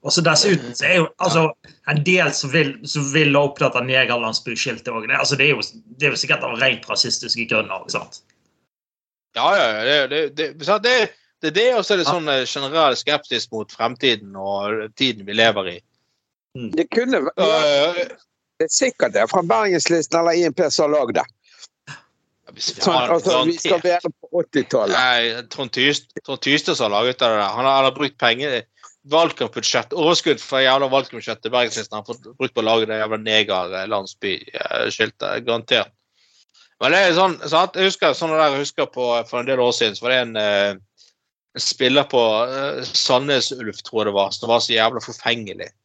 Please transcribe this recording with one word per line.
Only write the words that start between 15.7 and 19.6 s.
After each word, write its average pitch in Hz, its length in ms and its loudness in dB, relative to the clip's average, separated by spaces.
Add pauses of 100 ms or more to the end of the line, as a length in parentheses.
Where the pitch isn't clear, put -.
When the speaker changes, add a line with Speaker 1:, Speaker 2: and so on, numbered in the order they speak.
Speaker 2:
i. - 20 -18 (800)
Speaker 1:
Mm. 117 180 -8
Speaker 3:
Det 165 140 0
kunne 247 380 0
væ-, - 100 -8
Speaker 2:
Ja, 185 80 2
Speaker 3:
ja, 156 300 2
Speaker 2:
ja, 156 240 2
ja. 175 80 -2 (520)
Speaker 3:
det 160 60 0
er - 80 -4
sikkert 233 400 0
det, 110 160 2
fra 190 140 2
Bergenslisten 170 760 0